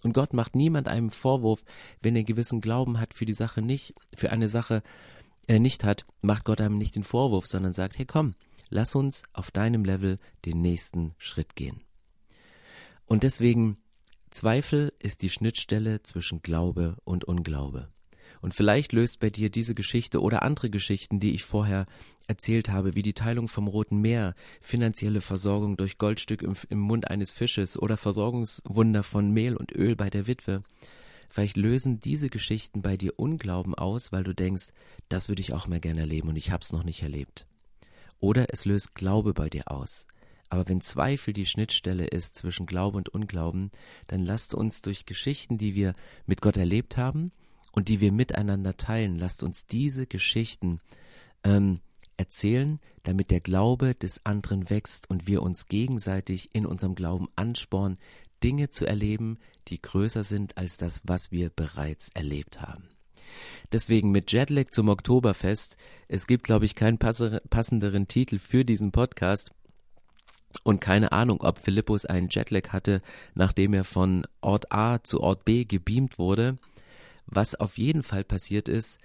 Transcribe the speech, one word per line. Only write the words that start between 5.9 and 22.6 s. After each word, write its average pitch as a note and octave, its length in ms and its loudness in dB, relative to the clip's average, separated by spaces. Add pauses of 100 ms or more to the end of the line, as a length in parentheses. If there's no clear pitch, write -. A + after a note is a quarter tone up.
macht G#2 240 2
Gott G#2+ 160 2
einem G#2 160 2
nicht G#2 180 -2
den G#2+ 80 -2
Vorwurf, A#2+ 420 0
sondern F#2+ 280 -2
sagt, F#2 240 -4
„Hey, C3 80 -4
komm, D3 300 -2 (340)
lass - 260 0
uns C#3 280 -2 (100)
auf - 180 -10
deinem A2 340 0
Level F#2+ 320 0 (280)
den E2 160 -2
nächsten E2+ 560 -2
Schritt - 380 -8
gehen.“ C2 260 -10 (1200)
Und A2 180 2
deswegen, A#2 540 2 (520)
Zweifel C#3+ 720 0
ist - 220 -8
die F#2+ 80 0
Schnittstelle A2 760 -2
zwischen - 380 -8
Glaube E2+ 640 -2
und F2+ 200 -2
Unglaube. C#2+ 640 -4 (540)
Und F#2 120 -6
vielleicht G#2+ 400 2
löst A#2 260 2
bei A2 120 0
dir G#2+ 180 -2
diese A2+ 240 -2
Geschichte - 480 -2
oder A2 220 2
andere C3 260 0
Geschichten, G2+ 500 -2
die G#2 140 2
ich G#2 100 -4
vorher G2+ 440 0 (400)
erzählt A2+ 420 0